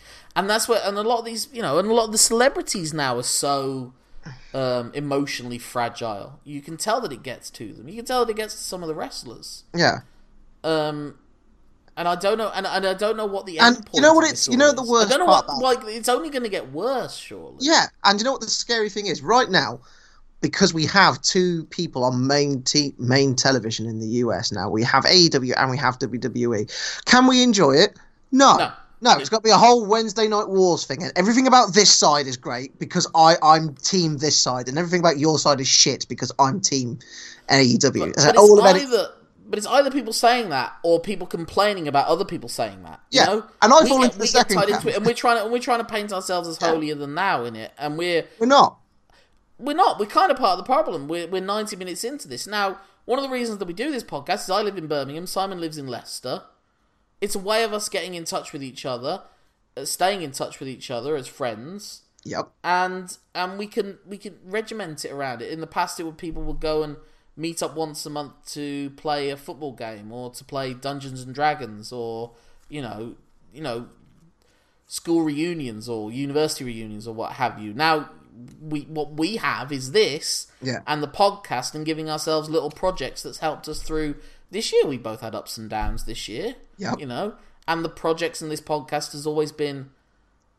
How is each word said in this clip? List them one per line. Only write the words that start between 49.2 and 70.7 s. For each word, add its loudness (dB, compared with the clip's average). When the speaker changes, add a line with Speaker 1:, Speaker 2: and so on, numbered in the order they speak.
Speaker 1:
We're -4
not. 2
We're -2
kind 2
of 2
part 2
of -2
the -10
problem. -2
We're, -6
we're -4
ninety -6
minutes -10
into -10
this -10
now. -4
One -2
of -4
the -6
reasons -4
that -8
we -10
do -6
this -6
podcast -6
is -6
I 0
live -4
in -10
Birmingham. -6
Simon -6
lives -8
in -12
Leicester. -10
It's -4
a -2
way 0
of -2
us -6
getting -6
in -10
touch -8
with -10
each -14
other, -6
uh, -10
staying -2
in -8
touch -10
with -10
each -12
other -4
as -8
friends. -10
Speaker 2:
Yep. -6
Speaker 1:
And, -2
and -6
we -10
can, -6
we -16
can -16
regiment -8
it -10
around -8
it. -10
In -10
the -10
past, -6
it -8
would, -10
people -8
would -6
go -2
and -8
meet -6
up -6
once -8
a -12
month -10
to -8
play -4
a -8
football -12
game -14
or -12
to -18
play -8